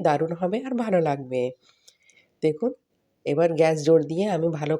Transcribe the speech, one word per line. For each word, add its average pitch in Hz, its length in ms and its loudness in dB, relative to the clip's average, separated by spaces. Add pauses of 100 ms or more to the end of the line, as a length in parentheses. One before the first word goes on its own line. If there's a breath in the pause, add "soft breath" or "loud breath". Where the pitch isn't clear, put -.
দারুণ 160 260 0 (100)
হবে 185 160 -2 (100)
আর 262 60 -6 (100)
ভালো 190 240 0
লাগবে। 127 340 -4 (1000 soft breath)
দেখুন, 160 280 0 (540)
এবার 160 240 2 (100)
গ্যাস 160 260 4
জোর 160 160 6 (100)
দিয়ে 185 140 -2 (100)
আমি 160 120 0 (120)
ভালো 151 200 -2